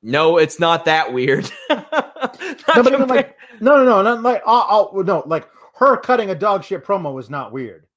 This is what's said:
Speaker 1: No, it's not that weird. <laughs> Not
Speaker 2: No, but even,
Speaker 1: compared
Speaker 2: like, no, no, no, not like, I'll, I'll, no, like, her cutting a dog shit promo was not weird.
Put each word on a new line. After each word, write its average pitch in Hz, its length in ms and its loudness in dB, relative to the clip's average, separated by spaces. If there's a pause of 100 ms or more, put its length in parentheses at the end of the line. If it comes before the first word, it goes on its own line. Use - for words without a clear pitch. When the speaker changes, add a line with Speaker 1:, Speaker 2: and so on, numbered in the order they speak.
Speaker 1:
No, 156 360 2
it's 156 200 0
not 165 280 0
that 156 260 0
weird. 127 380 -2 (100)
<laughs> - 80 -20
Not - 720 -6 (360)
Speaker 2:
No, 247 60 6
but 240 40 4
even, 269 140 2
Speaker 1:
compared 262 80 0
Speaker 2:
like, 240 280 -2 (240)
no, 262 160 4
no, 269 80 6
no, 214 180 4
not 226 200 -2
like, 240 240 -2
I'll, 214 480 2
I'll, 190 100 -4
no, 170 220 -2
like, 156 200 -6 (300)
her 254 220 2
cutting 233 320 -2
a 185 40 -4
dog 196 300 -2
shit 185 200 -10
promo 180 280 -4
was 127 160 -12
not 135 240 -10
weird. 107 340 -12 (100)